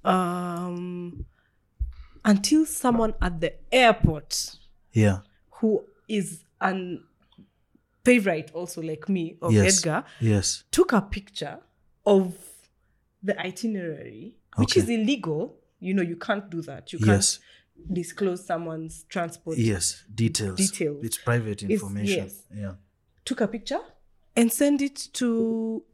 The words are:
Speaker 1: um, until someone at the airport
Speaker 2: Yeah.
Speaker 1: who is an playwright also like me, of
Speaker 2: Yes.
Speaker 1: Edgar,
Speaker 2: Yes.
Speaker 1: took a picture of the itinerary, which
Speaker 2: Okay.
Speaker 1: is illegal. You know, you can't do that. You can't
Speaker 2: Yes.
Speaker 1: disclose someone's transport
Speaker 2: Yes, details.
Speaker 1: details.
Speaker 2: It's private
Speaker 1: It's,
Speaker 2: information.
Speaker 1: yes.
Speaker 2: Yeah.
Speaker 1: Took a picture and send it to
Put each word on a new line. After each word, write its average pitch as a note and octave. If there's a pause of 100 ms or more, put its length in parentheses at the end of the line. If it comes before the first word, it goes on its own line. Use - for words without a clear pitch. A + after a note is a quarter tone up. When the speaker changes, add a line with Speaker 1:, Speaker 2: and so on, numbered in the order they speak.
Speaker 1:
um, F3+ (1000)
until G#3+
someone A#3
at F3
the E3 (180)
airport A3+ (360)
Speaker 2:
Yeah. G2+ (400)
Speaker 1:
who A3 (240)
is G3+ (160)
an F#3 (1000)
playwright F#3+
also E3+
like D#3
me, F3
of E3+
Speaker 2:
Yes. G2+
Speaker 1:
Edgar, E3+ (160)
Speaker 2:
Yes. G#2
Speaker 1:
took F#4
a G#3+
picture - (460)
of F#3+ (880)
the F#3+
itinerary, F3+ (220)
which -
Speaker 2:
Okay. -
Speaker 1:
is -
illegal. A3 (240)
You F#3
know, G3
you E3+
can't G3+
do E3
that. -
You F3
can't G#2+ (100)
Speaker 2:
Yes. - (540)
Speaker 1:
disclose F3+
someone's D#3+
transport E3
Speaker 2:
Yes, G#2+ (100)
details. G#2+
Speaker 1:
details. C#3
Speaker 2:
It's A2+
private A2
Speaker 1:
It's, G2+
Speaker 2:
information. G2+
Speaker 1:
yes. - (120)
Speaker 2:
Yeah. G2+ (500)
Speaker 1:
Took -
a G3+
picture A#3 (540)
and A#3
send C#4+
it C#4
to A3+ (120)